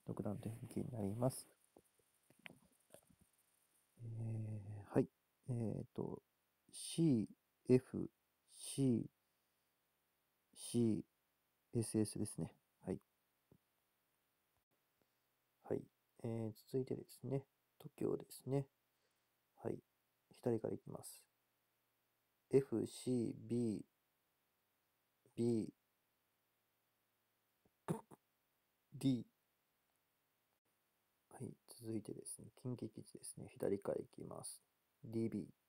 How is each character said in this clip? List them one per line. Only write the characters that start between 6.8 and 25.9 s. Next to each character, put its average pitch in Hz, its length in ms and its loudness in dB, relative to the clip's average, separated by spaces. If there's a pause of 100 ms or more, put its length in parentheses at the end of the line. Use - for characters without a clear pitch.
ー 127 60 12
エ - 20 12
フ、 95 320 -2 (420)
シ - 300 -6
ー、 123 280 4 (1400)
シ 117 500 2 (720)
ー 120 40 2
エ - 20 4
ス - 160 0
エ 107 80 6
ス - 140 -2
で 104 60 0
す - 120 -6
ね。 - 160 -4 (320)
は 95 60 0
い。 - 80 -2 (2750)
は - 100 -2
い。 - 80 0 (420)
え 120 40 -4
ー、 113 260 -2 (180)
続 135 80 2
い 131 60 0
て - 100 -2
で - 140 -6
す - 140 -16
ね、 135 220 -2 (340)
ト 156 100 -14
キ - 160 -2
オ - 100 2
で - 140 -6
す - 160 -16
ね。 139 220 2 (960)
は - 80 -2
い。 - 80 -4 (640)
左 113 160 4
か - 80 -2
ら 107 80 -2
い - 20 -4
き - 140 -14
ま - 120 -10
す。 - 220 -16 (1300)
エ 131 80 10
フ 110 260 2
シ - 240 -6
ー 120 240 0 (160)
ビ 113 300 0
ー - 40 -8 (1500)
ビ 117 300 4
ー - 40 -6 (3250)